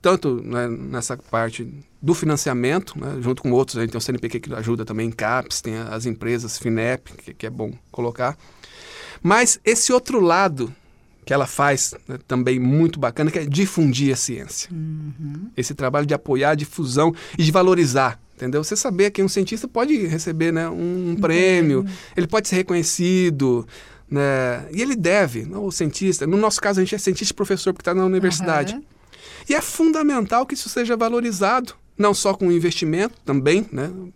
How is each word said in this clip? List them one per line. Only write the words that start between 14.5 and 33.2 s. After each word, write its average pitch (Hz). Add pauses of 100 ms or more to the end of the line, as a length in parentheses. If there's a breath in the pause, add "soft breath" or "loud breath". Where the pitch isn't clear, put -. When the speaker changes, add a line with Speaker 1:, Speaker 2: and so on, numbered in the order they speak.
Speaker 2:
Uhum. 156
Speaker 1:
Esse 151
trabalho 143
de 147
apoiar 139
a 156
difusão 147 (240 loud breath)
e 165
de 156
valorizar, 156 (160)
entendeu? 143
Você 208
saber 202
que 202
um 190
cientista 202
pode 269 (120)
receber, 160
né, 165
um 170
Speaker 2:
Um 175
Speaker 1:
prêmio, 180
Speaker 2:
prêmio. - (320 loud breath)
Speaker 1:
ele 175
pode 214
ser 185
reconhecido, 175 (420 loud breath)
né? 135
E 190
ele 262
deve, 170
não, 190
o 190
cientista. 165
No 180
nosso 214
caso, 202
a 185
gente 185
é -
cientista 196
e -
professor 190
porque -
tá 175
na 185
universidade. 180
Speaker 2:
Aham. 294 (680 loud breath)
Speaker 1:
E 285
é 311
fundamental 294
que 269
isso -
seja 240
valorizado, 233 (240)
não 202
só 196
com 185
investimento 170 (100)